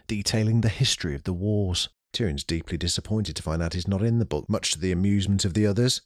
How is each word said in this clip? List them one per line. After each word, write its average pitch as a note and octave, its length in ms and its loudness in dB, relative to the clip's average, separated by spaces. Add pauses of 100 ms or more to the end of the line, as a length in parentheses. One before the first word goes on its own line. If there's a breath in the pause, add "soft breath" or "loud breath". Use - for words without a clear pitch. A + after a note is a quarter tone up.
detailing A2 540 2
the A2 80 4
history F#2 440 0
of C#2+ 120 -8
the F#2 80 -2
wars. G2 560 -2 (220)
Tyrion's D#2+ 320 -2
deeply E2 340 -4
disappointed F2+ 580 -2
to - 80 -10
find E2 180 -2
out E2+ 120 -2
he's F2+ 140 -4
not G2 140 0
in A#2 160 2
the A#2 80 2
book, - 240 -4
much G#2 220 0
to - 80 -4
the F#2 120 0
amusement G2 540 2
of F2+ 80 -2
the G#2+ 140 4
others. A#2+ 380 2